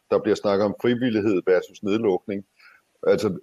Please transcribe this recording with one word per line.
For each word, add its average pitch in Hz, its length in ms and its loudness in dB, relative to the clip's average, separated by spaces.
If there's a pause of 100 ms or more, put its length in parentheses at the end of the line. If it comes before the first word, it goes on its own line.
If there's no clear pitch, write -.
(120)
der 101 120 2
bliver 104 120 2
snakket 101 300 0
om 98 160 -2
frivillighed 113 640 0
versus 90 380 0
nedlukning. 101 600 -2 (640)
Altså, 98 360 0